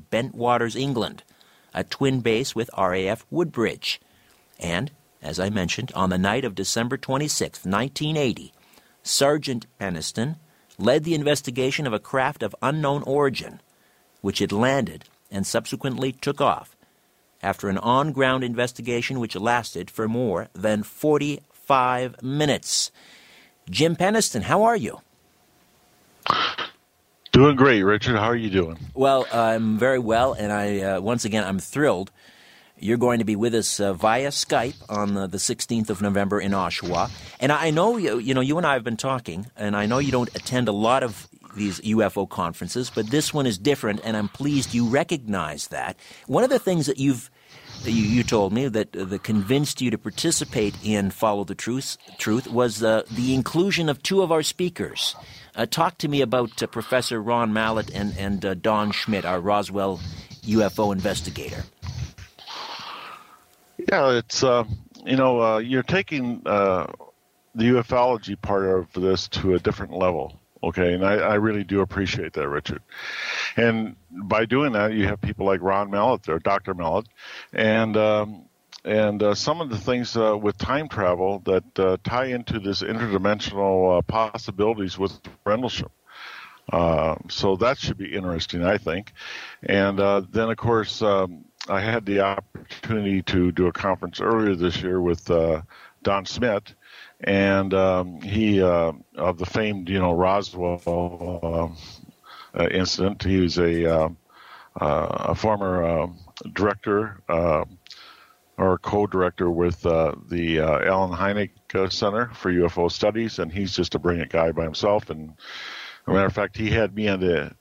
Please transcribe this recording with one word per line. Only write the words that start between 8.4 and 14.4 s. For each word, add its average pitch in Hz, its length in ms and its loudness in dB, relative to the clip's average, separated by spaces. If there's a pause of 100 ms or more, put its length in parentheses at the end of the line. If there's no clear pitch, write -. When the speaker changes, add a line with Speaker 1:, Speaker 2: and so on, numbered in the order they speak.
Speaker 1:
Sergeant 143 600 0 (140)
Penniston 101 560 -4 (420)
led 131 280 2
the 170 100 0
investigation 139 720 -2
of 113 60 -4
a 104 60 0
craft 135 440 -2
of 101 180 -4
unknown 143 420 0
origin, 139 580 -2 (600)
which 98 180 -2
had 95 120 0